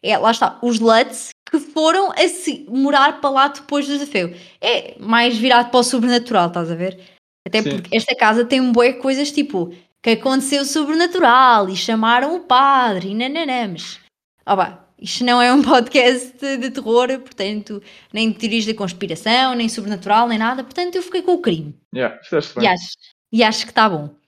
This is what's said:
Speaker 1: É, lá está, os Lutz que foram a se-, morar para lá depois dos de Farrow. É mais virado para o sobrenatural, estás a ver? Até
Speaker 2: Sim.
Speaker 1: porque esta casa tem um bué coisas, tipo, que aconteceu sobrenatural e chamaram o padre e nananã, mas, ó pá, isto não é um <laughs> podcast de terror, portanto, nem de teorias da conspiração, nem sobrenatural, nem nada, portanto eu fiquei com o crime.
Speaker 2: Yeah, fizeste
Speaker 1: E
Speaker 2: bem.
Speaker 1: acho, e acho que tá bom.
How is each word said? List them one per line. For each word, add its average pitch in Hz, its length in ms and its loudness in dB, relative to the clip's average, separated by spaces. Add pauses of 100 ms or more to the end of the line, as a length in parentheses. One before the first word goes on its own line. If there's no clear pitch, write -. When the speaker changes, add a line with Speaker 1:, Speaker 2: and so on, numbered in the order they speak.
Speaker 1:
É, 214 160 0
lá 220 140 4
está, - 300 -2
os 240 180 0
Lutz 226 500 2 (200)
que 320 100 0
foram 320 520 0
a 339 160 2
se-, - 400 -8
morar 277 520 2
para 277 100 0
lá 269 180 4
depois 285 380 -4
dos 285 140 -4
de 285 60 -8
Farrow. 175 260 -4 (280)
É - 380 -4
mais 233 400 0
virado 240 320 4
para 247 100 4
o 233 40 2
sobrenatural, 240 640 0
estás 170 220 -6
a 170 40 -4
ver? 180 240 -8 (480)
Até 214 160 -2
Speaker 2:
Sim. 220 80 -4 (100)
Speaker 1:
porque 220 160 -4
esta 226 200 -2
casa 226 280 4
tem 262 160 0
um 254 120 2
bué 240 220 4
coisas, 269 380 -2
tipo, 180 400 -4 (300)
que 233 80 0
aconteceu 269 540 0
sobrenatural 277 1040 2
e 190 60 -6
chamaram 233 600 0
o 349 40 -6
padre 247 680 2
e 202 40 -8
nananã, 254 540 -4
mas, - 300 -12 (480)
ó 208 80 2
pá, 185 300 -4 (160)
isto - 240 -8
não 247 160 2
é 247 120 4
um 277 120 6
<laughs> - 0 -
podcast 247 720 2 (220)
de 254 120 -6
terror, 240 380 0 (120)
portanto, 208 640 -10 (300)
nem 220 180 0
de - 80 -6
teorias 220 280 -2
da 220 80 -4
conspiração, 214 800 -2
nem 233 140 -2
sobrenatural, 208 600 0
nem 220 100 -2
nada, 254 240 -2
portanto 359 340 -6
eu 359 60 -4
fiquei 359 200 -6
com 359 120 2
o 349 60 -2
crime. 160 340 -4 (200)
Speaker 2:
Yeah, 123 280 -4
fizeste - 360 -4
Speaker 1:
E - 20 -4
Speaker 2:
bem. 220 80 4
Speaker 1:
acho, 180 200 -2 (440)
e 226 100 2
acho 220 240 0
que - 60 -20
tá 220 160 4
bom. 147 220 -4 (180)